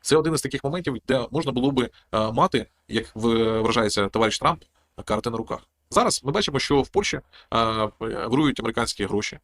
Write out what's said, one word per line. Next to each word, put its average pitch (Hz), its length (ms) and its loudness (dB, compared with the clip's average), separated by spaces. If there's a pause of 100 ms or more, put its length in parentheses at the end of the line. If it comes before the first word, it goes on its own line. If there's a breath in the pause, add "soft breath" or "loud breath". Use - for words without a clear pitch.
Це - 160 2
один 160 180 2
із 147 80 -2
таких 143 220 -6
моментів, 151 320 -4 (120)
де 127 220 2
можна 143 220 -2
було 123 180 2
би, 127 200 0 (220 soft breath)
е, 110 200 0
мати, 131 340 2 (220)
як 113 280 -4
в-, 113 440 2
виражається 110 480 2
товариш 110 300 2
Трамп, 156 240 0 (420)
карти 110 260 -2
на 113 60 -8
руках. - 240 -6 (300)
Зараз - 340 2
ми 135 80 -4
бачимо, 170 260 0
що 139 240 2
в - 60 -4
Польщі, - 320 -2 (340 loud breath)
е, 110 360 0 (100)
вирують 113 600 0
американські 113 440 -2
гроші. 104 400 -4